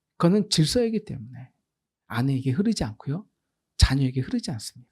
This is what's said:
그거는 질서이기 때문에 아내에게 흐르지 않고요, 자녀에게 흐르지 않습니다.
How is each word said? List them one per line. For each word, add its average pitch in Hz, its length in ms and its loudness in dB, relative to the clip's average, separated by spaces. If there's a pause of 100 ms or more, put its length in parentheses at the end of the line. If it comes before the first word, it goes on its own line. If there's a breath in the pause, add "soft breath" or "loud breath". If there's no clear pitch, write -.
(160)
그거는 196 320 4
질서이기 220 560 2
때문에 127 460 -12 (560)
아내에게 131 460 0
흐르지 202 320 0
않고요, 135 420 -6 (500)
자녀에게 135 440 2
흐르지 123 320 -4
않습니다. - 400 -12